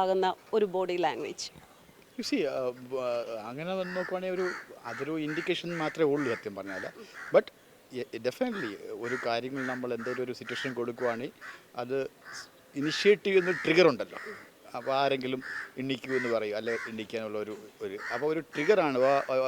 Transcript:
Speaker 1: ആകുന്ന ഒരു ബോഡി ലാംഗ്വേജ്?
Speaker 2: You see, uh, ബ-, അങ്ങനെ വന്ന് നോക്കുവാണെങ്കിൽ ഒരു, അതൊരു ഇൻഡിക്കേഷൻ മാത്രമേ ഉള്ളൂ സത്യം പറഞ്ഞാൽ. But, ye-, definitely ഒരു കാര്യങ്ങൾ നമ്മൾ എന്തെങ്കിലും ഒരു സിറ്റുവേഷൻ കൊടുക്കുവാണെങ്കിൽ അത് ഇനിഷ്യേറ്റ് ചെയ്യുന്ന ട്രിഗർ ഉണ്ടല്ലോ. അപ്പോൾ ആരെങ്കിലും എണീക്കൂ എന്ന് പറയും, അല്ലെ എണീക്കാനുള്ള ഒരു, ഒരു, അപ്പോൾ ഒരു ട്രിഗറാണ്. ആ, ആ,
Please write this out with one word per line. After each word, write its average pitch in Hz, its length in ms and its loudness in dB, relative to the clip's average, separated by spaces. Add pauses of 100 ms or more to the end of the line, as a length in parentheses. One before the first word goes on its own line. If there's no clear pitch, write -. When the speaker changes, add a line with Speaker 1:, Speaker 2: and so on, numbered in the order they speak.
Speaker 1:
ആകുന്ന 190 280 4 (280)
ഒരു 208 180 4
ബോഡി 180 220 0 (100)
ലാംഗ്വേജ്? - 400 -4 (720)
Speaker 2:
You 220 100 -6
see, 233 140 0 (100)
uh, 131 180 -2 (200)
ബ-, 131 120 -4 (460)
അങ്ങനെ 160 300 -6
വന്ന് 180 180 -4
നോക്കുവാണെങ്കിൽ 185 400 -4
ഒരു, 185 80 0 (440)
അതൊരു 139 240 -4 (120)
ഇൻഡിക്കേഷൻ 170 440 -2 (140)
മാത്രമേ 156 300 2
ഉള്ളൂ 143 220 0
സത്യം 101 240 -8
പറഞ്ഞാൽ. 95 240 -8 (520)
But, 220 100 8 (520)
ye-, 120 100 -4 (180)
definitely 185 460 -2 (340)
ഒരു 123 100 -2 (120)
കാര്യങ്ങൾ 127 340 0 (100)
നമ്മൾ 127 240 -4
എന്തെങ്കിലും 127 300 -2
ഒരു 123 140 -4
സിറ്റുവേഷൻ 123 400 -4
കൊടുക്കുവാണെങ്കിൽ 120 600 -2 (420)
അത് 123 140 -2 (880)
ഇനിഷ്യേറ്റ് 175 480 6
ചെയ്യുന്ന 185 240 6 (100)
ട്രിഗർ 165 280 8
ഉണ്ടല്ലോ. 101 280 -4 (580)
അപ്പോൾ 123 220 -2
ആരെങ്കിലും 131 420 2 (400)
എണീക്കൂ 131 380 -4
എന്ന് 123 160 -2
പറയും, 107 240 0
അല്ലെ 117 160 -2 (160)
എണീക്കാനുള്ള 110 540 -4
ഒരു, 104 100 -8 (300)
ഒരു, 98 120 -6 (180)
അപ്പോൾ 135 180 0
ഒരു 160 100 -4 (100)
ട്രിഗറാണ്. 151 460 4 (100)
ആ, 139 60 6 (160)
ആ, 131 60 4 (100)